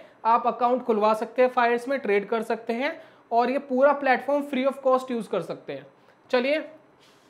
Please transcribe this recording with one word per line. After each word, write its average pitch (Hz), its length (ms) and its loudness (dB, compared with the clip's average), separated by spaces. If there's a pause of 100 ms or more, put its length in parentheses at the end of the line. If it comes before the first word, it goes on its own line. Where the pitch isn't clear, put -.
(260)
आप 233 220 4
अकाउंट 247 360 0
खुलवा 214 300 2
सकते 226 280 -2
हैं, 254 80 6
फायर्स 240 380 0
में 269 120 -2
ट्रेड 202 300 0
कर 226 140 -2
सकते 226 300 -4
हैं 294 280 -4 (300)
और 240 200 2
ये 277 80 -2
पूरा 277 340 4
प्लेटफॉर्म 277 500 0
free 262 220 -4
of 269 160 -2
cost 254 300 2
use 226 160 -6
कर 190 140 -4
सकते 151 320 -12
हैं। 135 120 -14 (440)
चलिए, 269 340 0 (680)